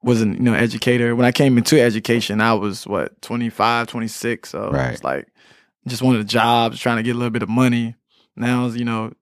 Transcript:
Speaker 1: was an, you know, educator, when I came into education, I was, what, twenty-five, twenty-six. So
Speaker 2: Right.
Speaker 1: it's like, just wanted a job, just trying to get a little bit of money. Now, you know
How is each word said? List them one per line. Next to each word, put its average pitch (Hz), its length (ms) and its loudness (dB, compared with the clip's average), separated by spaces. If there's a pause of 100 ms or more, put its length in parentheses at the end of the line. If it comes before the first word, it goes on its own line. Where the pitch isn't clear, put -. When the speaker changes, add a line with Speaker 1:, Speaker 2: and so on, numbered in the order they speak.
Speaker 1:
was 120 180 2
an, 107 140 0
you - 80 -6
know, 120 120 2
educator, 120 600 0
when 123 80 2
I 123 80 4
came 135 240 4
into 123 240 4
education, 110 640 0
I 113 120 4
was, 101 320 -4
what, 95 360 -6
twenty-five, 117 640 -2
twenty-six. 117 640 -6
So - 200 -6
Speaker 2:
Right. 65 220 -2
Speaker 1:
it's - 120 -12
like, 65 240 -4 (580)
just 120 160 -6
wanted 127 180 4
a 107 40 -2
job, 117 480 2
just 117 100 -12
trying 120 160 0
to 110 40 -4
get 120 100 -2
a 117 60 -4
little 120 120 -2
bit 113 120 -4
of 101 60 -8
money. 117 460 0 (420)
Now, 123 300 -2
you 120 180 -6
know 113 380 -6